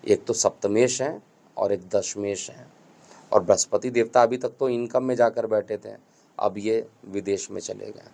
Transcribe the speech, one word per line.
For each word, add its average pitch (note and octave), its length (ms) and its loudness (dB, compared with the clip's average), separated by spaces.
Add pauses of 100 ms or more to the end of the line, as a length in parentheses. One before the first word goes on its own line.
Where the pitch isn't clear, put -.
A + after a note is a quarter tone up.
एक G#2 180 2
तो A#2 80 -2
सप्तमेश G#2+ 680 2
है, D#3+ 200 -4 (360)
और G2+ 160 0
एक F#2 160 -6
दशमेश G2+ 600 -4
है। - 180 -20 (640)
और G#2 120 6
बृहस्पति G#2 460 2
देवता A#2 340 4
अभी A#2 140 2
तक B2+ 220 -6
तो C3+ 100 0
इनकम A#2+ 340 0
में B2+ 120 0
जाकर A2+ 320 2
बैठे G#2+ 300 -2
थे, G#2 180 -14 (420)
अब G2+ 200 -2
ये A2 280 -2 (220)
विदेश G2 440 -4
में G2 100 -10
चले G2+ 240 -12
गए। - 280 -18